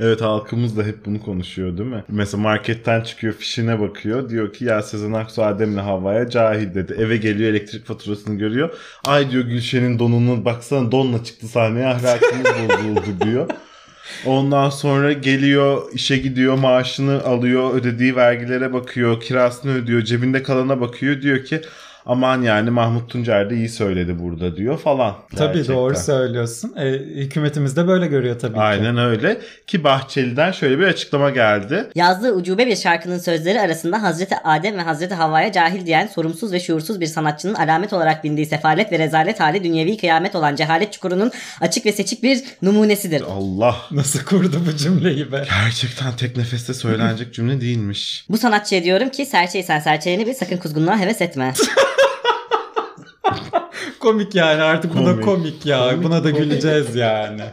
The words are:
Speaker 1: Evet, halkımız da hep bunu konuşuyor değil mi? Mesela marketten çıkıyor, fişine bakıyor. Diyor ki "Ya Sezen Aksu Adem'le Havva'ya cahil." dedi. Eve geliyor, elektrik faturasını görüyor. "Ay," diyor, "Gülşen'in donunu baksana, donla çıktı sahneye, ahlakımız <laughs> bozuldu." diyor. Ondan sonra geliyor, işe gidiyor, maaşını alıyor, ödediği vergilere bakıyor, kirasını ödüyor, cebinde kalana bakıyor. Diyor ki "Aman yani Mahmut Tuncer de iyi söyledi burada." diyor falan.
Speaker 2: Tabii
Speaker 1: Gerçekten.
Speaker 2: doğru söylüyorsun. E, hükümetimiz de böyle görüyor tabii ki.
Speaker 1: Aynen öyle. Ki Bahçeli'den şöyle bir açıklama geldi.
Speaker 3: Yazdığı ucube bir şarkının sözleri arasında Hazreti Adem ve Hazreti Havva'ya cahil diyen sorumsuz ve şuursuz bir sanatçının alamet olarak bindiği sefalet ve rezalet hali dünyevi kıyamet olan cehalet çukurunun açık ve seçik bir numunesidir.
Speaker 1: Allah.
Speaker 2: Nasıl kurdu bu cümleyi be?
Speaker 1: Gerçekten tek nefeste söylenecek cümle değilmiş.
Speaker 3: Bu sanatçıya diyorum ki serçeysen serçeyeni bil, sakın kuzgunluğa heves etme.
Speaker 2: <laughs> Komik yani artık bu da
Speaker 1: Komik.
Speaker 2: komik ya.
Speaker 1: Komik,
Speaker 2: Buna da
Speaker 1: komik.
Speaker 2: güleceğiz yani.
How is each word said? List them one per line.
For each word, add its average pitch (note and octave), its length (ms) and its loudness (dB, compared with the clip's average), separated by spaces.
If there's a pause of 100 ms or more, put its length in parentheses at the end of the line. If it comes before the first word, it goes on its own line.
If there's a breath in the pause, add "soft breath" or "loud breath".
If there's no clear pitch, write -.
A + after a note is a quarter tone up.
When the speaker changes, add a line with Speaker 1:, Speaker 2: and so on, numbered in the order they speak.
Speaker 1:
Evet, A2+ 200 2
halkımız A2 560 -2
da G#2+ 60 0
hep G#2+ 240 -6
bunu G#2 160 -4
konuşuyor F#2 560 -6
değil A2+ 120 -4
mi? G#2+ 180 -8
Mesela G#2 340 -2
marketten A2+ 580 0
çıkıyor, A2+ 340 -6
fişine A2+ 460 -2
bakıyor. A2 480 -4
Diyor A2 240 -4
ki - 120 -10
"Ya G#2+ 180 2
Sezen G#2 300 -6
Aksu A2 320 -2
Adem'le G#2 340 0
Havva'ya G2+ 520 -2
cahil." A2 440 2
dedi. F#2 240 -4
Eve A2+ 180 2
geliyor, G#2+ 340 0
elektrik G#2+ 360 -4
faturasını G#2 520 -6
görüyor. A#2+ 320 -2 (360 loud breath)
"Ay," C#3+ 240 4
diyor, B2+ 140 2
"Gülşen'in A#2+ 540 0
donunu A#2+ 460 2
baksana, A#2+ 480 0
donla B2 320 2
çıktı - 240 -16
sahneye, A#2 380 0
ahlakımız B2+ 580 2
<laughs> - 240 0
bozuldu." G#2 560 0
diyor. B2+ 260 0 (760 loud breath)
Ondan C#3 440 4
sonra C#3+ 420 2
geliyor, C#3 720 2 (120)
işe C3+ 220 -2
gidiyor, C3 420 2
maaşını C3+ 680 2
alıyor, B2 500 2
ödediği B2 420 0
vergilere B2 560 2
bakıyor, A#2+ 480 0
kirasını B2+ 540 0
ödüyor, A#2+ 280 0
cebinde B2 400 0
kalana C3 380 0
bakıyor. C3 420 -2
Diyor C3+ 220 0
ki D#3 160 -4 (460 loud breath)
"Aman B2+ 360 2
yani A2 280 2
Mahmut A#2 400 0
Tuncer A2+ 400 0
de A#2+ 60 -2
iyi A#2 120 -2
söyledi F#2 500 -2
burada." F2 380 -4
diyor B2 220 -2
falan. C3 360 0 (220)
Speaker 2:
Tabii D3+ 180 2
Speaker 1:
Gerçekten. C3+ 220 0
Speaker 2:
doğru B2+ 200 2
söylüyorsun. B2+ 800 -2
E, C3+ 160 -2
hükümetimiz C#3+ 840 -2
de E3+ 120 2
böyle F3+ 180 2
görüyor B2 320 0
tabii A2 160 -4
ki. A2 60 0
Speaker 1:
Aynen G#2+ 380 2
öyle. A#2+ 420 0 (260 loud breath)
Ki E3 180 -2
Bahçeli'den C3+ 680 2
şöyle C#3 260 2
bir F#3+ 60 4
açıklama C#3+ 460 2
geldi. A#2 640 2
Speaker 3:
Yazdığı F#3 380 2
ucube F#3 340 0
bir G#3 100 2
şarkının F3+ 420 0
sözleri F3 420 0
arasında E3+ 420 0
Hazreti F3+ 420 -2
Adem D#3+ 320 2
ve F3+ 60 -4
Hazreti E3 320 -4
Havva'ya E3 380 2
cahil F3+ 340 0
diyen D#3+ 200 2
sorumsuz E3+ 460 -4
ve F3 80 0
şuursuz F3 400 -2
bir E3 60 -2
sanatçının D#3 480 -2
alamet E3 380 0
olarak D#3 320 0
bindiği D3+ 220 -2
sefalet D#3 460 0
ve E3 60 0
rezalet D#3+ 420 2
hali E3+ 240 2
dünyevi E3 320 0
kıyamet E3+ 380 2
olan D3 220 0
cehalet E3 360 0
çukurunun F#3+ 380 0 (300 loud breath)
açık E3+ 260 0
ve G#3 60 2
seçik G#3 300 -4
bir B3+ 180 4 (220 loud breath)
numunesidir. G3+ 640 2
Speaker 1:
Allah. G2 480 0 (140)
Speaker 2:
Nasıl C#3 340 -2
kurdu F#3 320 2 (160)
bu D3+ 40 -4
cümleyi D3 560 0
be? C#3 120 -4 (200)
Speaker 1:
Gerçekten A#2+ 520 -2
tek A#2+ 200 -4
nefeste A#2+ 380 -4
söylenecek A2+ 600 -2
cümle B2 260 -2
değilmiş. A2+ 680 -4
Speaker 3:
Bu G#3+ 100 -2
sanatçıya G#3 460 0
diyorum G3 240 2
ki C#4 180 -6
serçeysen F3+ 520 0
serçeyeni E3 480 0
bil, B3+ 80 -4
sakın F#3 220 -4
kuzgunluğa E3 440 0
heves E3+ 200 0
etme. C3 380 -2
Speaker 2:
<laughs> - 60 4 (2250 loud breath)
Komik G#3 340 2
yani D#3+ 280 4
artık E3 320 2
bu - 120 2
da F3+ 40 4
Speaker 1:
Komik. - 140 2
Speaker 2:
komik E3+ 420 0
ya. B2+ 240 2
Speaker 1:
Komik, E3+ 140 0
Speaker 2:
Buna E3 200 2
da D#3 80 2
Speaker 1:
komik. D3 60 2
Speaker 2:
güleceğiz D3 580 2
yani. G#2+ 460 0 (100)